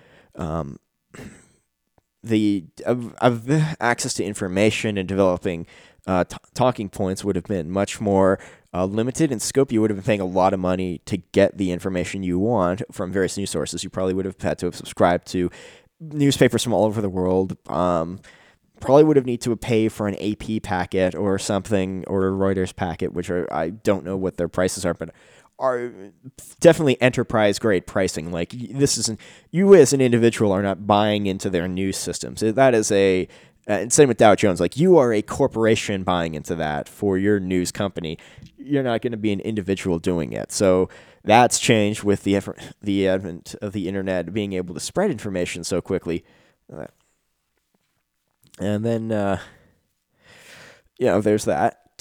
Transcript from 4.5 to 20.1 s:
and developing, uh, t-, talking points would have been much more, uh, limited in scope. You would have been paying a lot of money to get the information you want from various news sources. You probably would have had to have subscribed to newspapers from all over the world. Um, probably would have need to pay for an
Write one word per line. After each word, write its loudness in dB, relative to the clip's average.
and -4
developing, 0
uh, 2
t-, -14
talking 0
points -6
would 0
have -6
been -4
much -2
more, 4
uh, 0
limited -2
in -4
scope. 0
You 2
would 2
have -4
been -12
paying 0
a -2
lot 2
of -2
money -2
to -4
get 2
the 0
information -4
you 0
want 0
from -8
various 0
news -6
sources. -6
You -12
probably -2
would -4
have -8
had -4
to -4
have -6
subscribed 0
to -2
newspapers 2
from -2
all 4
over -2
the -2
world. 0
Um, -2
probably 6
would 4
have 0
need -4
to -2
pay 0
for -4
an -2